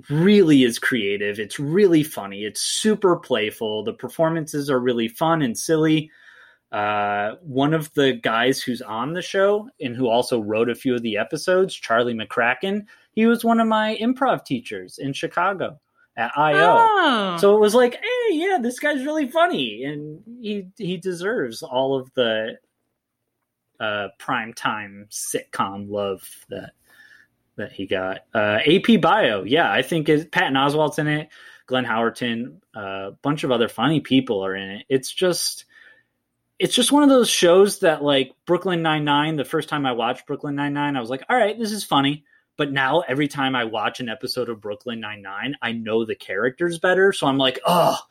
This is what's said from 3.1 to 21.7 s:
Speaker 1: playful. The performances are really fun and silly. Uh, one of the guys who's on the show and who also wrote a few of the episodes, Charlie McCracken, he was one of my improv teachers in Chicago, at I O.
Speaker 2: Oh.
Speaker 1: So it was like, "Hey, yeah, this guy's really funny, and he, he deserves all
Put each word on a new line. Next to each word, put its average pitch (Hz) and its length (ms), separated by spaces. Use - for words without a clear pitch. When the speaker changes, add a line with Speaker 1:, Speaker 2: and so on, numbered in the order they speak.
Speaker 1:
playful. 107 680
The 110 100
performances 151 760
are 131 100
really 120 280
fun 160 340
and 117 160
silly. 156 540
Uh, 104 720
one 143 320
of 156 220
the 135 180
guys 117 480
who's 120 220
on 117 300
the 180 100
show 202 440
and 120 140
who 127 120
also 120 320
wrote 107 300
a 117 60
few 127 180
of 120 80
the 110 160
episodes, 185 560
Charlie 120 400
McCracken, 123 720
he 220 120
was 233 180
one 226 160
of 226 80
my 214 320
improv 247 460
teachers 101 540
in 139 140
Chicago, 170 640
at 117 200
I 294 180
O. 392 60
Speaker 2:
Oh. 320 800
Speaker 1:
So 202 160
it 214 40
was 208 140
like, 240 220
"Hey, 466 400
yeah, 370 260
this 240 180
guy's 294 260
really 302 220
funny, 175 560
and 151 380
he, 208 260
he 180 200
deserves 175 680
all 135 340